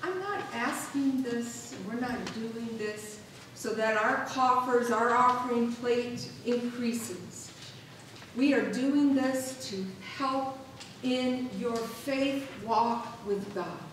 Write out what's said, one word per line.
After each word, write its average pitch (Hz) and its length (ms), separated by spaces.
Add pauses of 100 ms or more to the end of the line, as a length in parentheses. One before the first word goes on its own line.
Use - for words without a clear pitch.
I'm 370 160
not 403 220 (120)
asking 262 680
this, 233 520 (120)
we're 233 120
not 247 180 (180)
doing 226 420
this 208 440 (340)
so 214 200
that 220 200
our 254 300
coffers, 254 680
our 233 200
offering 247 600
plate 240 580 (160)
increases. 233 1040 (840)
We 277 180
are 214 200
doing 277 420
this 262 540
to 190 160 (320)
help 269 400 (460)
in 254 540
your 233 200
faith 269 760 (140)
walk 233 600
with 196 300
God. 170 220 (160)